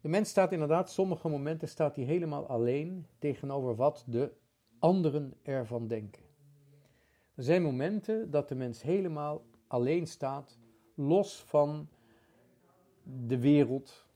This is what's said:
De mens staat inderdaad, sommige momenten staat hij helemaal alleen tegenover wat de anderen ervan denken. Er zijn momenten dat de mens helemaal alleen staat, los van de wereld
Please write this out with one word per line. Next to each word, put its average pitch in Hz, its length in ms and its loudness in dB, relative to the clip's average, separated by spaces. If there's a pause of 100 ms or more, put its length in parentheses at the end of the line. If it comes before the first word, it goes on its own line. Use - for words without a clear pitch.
De 156 100 -2
mens 202 180 2
staat 185 220 4
inderdaad, 165 400 2
sommige 185 360 -2
momenten 151 400 -4
staat 147 280 -2
hij 131 100 -4
helemaal 151 420 -2
alleen 143 600 -2 (120)
tegenover 139 560 -2
wat 139 320 0
de 120 240 -2 (540)
anderen 156 560 2
ervan 120 460 -4
denken. 107 360 -6 (1120)
Er 131 80 -10
zijn 170 180 4
momenten 185 720 -2
dat 143 180 0
de 135 60 -4
mens 123 260 -6
helemaal 156 640 -4 (220)
alleen 143 400 0
staat, 139 520 -8 (340)
los 170 500 0
van 151 460 0 (1120)
de 127 360 -4
wereld 135 680 4 (100)